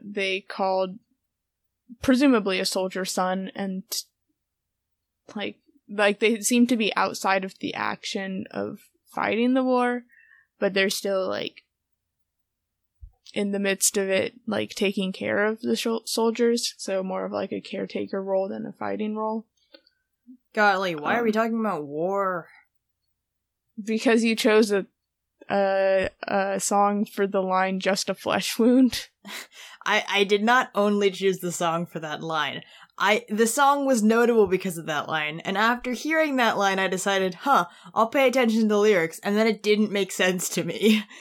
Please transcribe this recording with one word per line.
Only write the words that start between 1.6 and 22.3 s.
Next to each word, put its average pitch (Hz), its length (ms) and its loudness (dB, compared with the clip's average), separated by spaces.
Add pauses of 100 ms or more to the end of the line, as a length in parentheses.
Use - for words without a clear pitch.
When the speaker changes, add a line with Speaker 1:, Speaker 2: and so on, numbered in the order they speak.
Speaker 1:
presumably 240 580 4
a 190 60 -2
soldier 190 400 -2
son, 185 480 -2
and, 190 300 -6 (1500)
like, 208 240 -8 (280)
like, 208 320 0
they 220 220 2
seem 240 240 4
to 254 100 2
be 214 200 0
outside 190 500 0
of - 140 -12
the - 160 -8
action 190 720 -6
of 208 300 -8 (340)
fighting 226 400 0
the 262 100 2
war, 247 400 0 (540)
but 196 160 -2
they're 196 160 0
still, 190 400 -4
like, - 340 -8 (1700)
in 202 160 -2
the 202 80 -4
midst 196 380 -2
of 196 120 -2
it, 196 240 0 (140)
like, 208 240 -4
taking 190 420 -2
care 208 320 -2
of 220 160 -4
the 240 120 0
shol-, 226 340 -4
soldiers, 233 720 0
so 190 240 -4
more 190 200 -6
of, 190 80 -6
like, 202 200 -4
a 202 100 -6
caretaker 196 600 -6
role 190 260 -2
than 220 160 -8
a 214 80 -12
fighting 214 420 -6
role. 220 300 -4 (1120)
Speaker 2:
Golly, 196 400 2
why 160 240 0
are 240 40 -2
we 226 60 0
Speaker 1:
Um, 208 40 2
Speaker 2:
talking 226 260 0
about 185 260 -2
war? 180 640 -4 (1300)